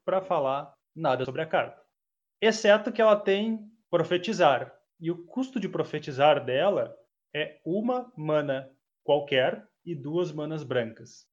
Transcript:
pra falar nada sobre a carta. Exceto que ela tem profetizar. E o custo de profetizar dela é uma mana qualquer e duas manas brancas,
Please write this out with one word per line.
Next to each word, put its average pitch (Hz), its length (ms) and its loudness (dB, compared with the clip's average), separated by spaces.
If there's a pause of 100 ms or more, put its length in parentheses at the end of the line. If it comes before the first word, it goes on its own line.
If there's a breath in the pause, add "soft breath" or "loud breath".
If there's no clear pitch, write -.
pra 185 180 0
falar 147 520 -2 (200)
nada 131 300 0
sobre 131 180 -6
a 156 40 -6
carta. 143 360 -2 (600)
Exceto 214 500 4
que 214 100 0
ela 220 140 6
tem 208 560 -2 (180)
profetizar. 170 840 0 (240)
E 165 100 -6
o 175 160 -8
custo 254 340 -6
de 185 100 -4
profetizar 151 720 2
dela 139 500 0 (400)
é 151 320 -6
uma 233 520 -4
mana 143 520 -2 (340)
qualquer 147 600 0 (200)
e 170 100 -8
duas 156 360 -4
manas 151 320 -8
brancas, 120 680 -6